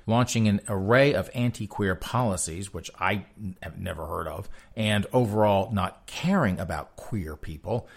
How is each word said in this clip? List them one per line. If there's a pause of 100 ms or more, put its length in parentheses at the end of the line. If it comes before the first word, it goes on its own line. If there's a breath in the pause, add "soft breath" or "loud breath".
launching
an
array
of
anti-queer
policies,
which (100)
I (100)
n-,
have
never
heard
of, (260 loud breath)
and
overall
not
caring
about
queer
people